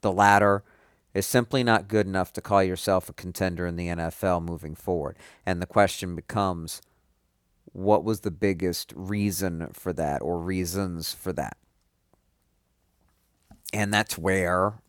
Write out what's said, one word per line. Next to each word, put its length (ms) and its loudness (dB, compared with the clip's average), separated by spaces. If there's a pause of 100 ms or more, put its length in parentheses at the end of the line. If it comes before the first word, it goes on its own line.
The 120 0
latter 520 6 (500)
is 120 0
simply 360 0
not 240 2
good 220 2
enough 240 -2
to 80 -8
call 240 2
yourself 440 0
a 40 -14
contender 540 -4
in 100 -4
the 120 -4
N 120 -4
F 240 -4
L 160 2
moving 340 -8
forward. 420 -4 (300)
And 160 -2
the 40 -6
question 500 2
becomes, 680 -4 (840)
what 360 2
was 180 -2
the 120 -6
biggest 640 -2
reason 760 -2
for 200 -6
that, 300 0
or 180 -2
reasons 720 -4
for 200 -6
that? 220 -6 (2250)
And 220 0
that's 240 0
where 680 2